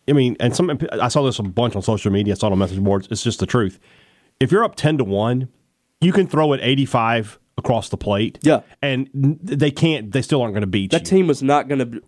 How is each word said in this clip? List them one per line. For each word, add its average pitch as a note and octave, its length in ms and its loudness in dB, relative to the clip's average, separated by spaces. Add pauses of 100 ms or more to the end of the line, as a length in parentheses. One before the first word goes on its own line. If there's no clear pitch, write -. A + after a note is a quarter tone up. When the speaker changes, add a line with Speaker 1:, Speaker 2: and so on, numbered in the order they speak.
Speaker 1:
I C#3+ 60 2
mean, B2+ 260 2
and A#2 160 0
some, F3 220 0 (160)
I A2+ 160 -2
saw C#3+ 140 0
this B2+ 160 -2
a A2 40 -4
bunch A2 320 -2
on G2 60 -4
social G#2 300 -2
media. G2+ 240 0
I - 20 -6
saw G#2+ 100 -2
it G2+ 40 0
on F#2+ 80 0
message F#2 220 -2
boards. G2 300 0
It's G#2+ 120 -6
just A2+ 160 -2
the F#2+ 80 -2
truth. G#2+ 320 0 (600)
If C3 120 0
you're G#3 120 4
up - 120 -2
ten D#3 240 0
to B2+ 40 0
one, A2+ 460 -2 (500)
you F3 140 4
can F#3+ 140 2
throw D3+ 260 2
it C#3 80 -2
eighty-five A#2 800 0 (180)
across A2+ 320 -2
the - 80 -6
plate. G#2 460 -2
Speaker 2:
Yeah. D3 180 4 (200)
Speaker 1:
And C3+ 340 -2
n-, C#3 260 0
they D3 300 0
can't, C#3 400 -2
they C3 100 0
still C#3 200 0
aren't A2+ 120 -2
gonna G2+ 140 -2
beat G2 240 -2
Speaker 2:
That D#3+ 100 0
Speaker 1:
you. F#3+ 160 2
Speaker 2:
team F#3 100 4
was C#3 140 0
not C#3 260 2
gonna C3+ 200 0
b-, A#2 200 -12